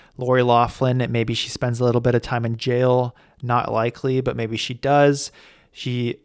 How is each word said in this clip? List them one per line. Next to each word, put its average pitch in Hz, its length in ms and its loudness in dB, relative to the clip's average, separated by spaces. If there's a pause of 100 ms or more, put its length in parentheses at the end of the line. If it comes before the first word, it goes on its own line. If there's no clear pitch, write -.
(160)
Lori 127 260 2
Loughlin, 123 680 2
maybe 117 240 -2
she - 160 -6
spends 120 300 -4
a 123 40 2
little 120 160 2
bit 120 140 2
of 120 80 2
time 117 240 -4
in 117 100 -4
jail, 123 580 0 (280)
not 120 280 -2
likely, 123 520 -2
but 123 140 -4
maybe 113 200 -4
she - 160 -8
does. 143 600 2 (380)
She 123 540 -6